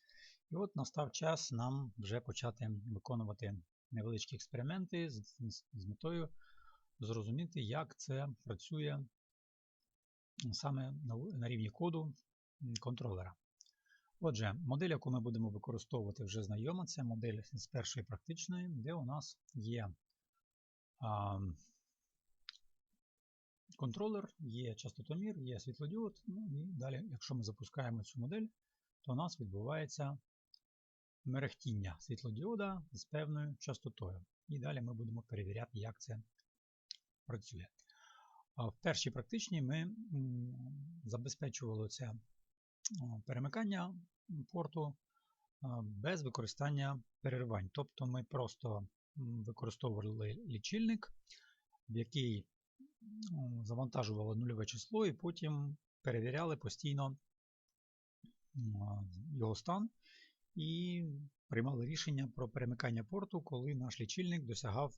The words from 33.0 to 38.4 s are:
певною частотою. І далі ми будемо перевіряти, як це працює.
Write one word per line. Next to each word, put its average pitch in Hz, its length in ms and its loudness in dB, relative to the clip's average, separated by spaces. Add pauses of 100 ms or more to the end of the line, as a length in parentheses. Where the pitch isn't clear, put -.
певною 147 540 0
частотою. 92 640 -4 (220)
І 147 120 -2
далі 131 220 0
ми 120 120 0
будемо 113 280 -2
перевіряти, 104 580 -4
як 110 200 -4
це 110 240 -6 (1000)
працює. 98 420 -6 (880)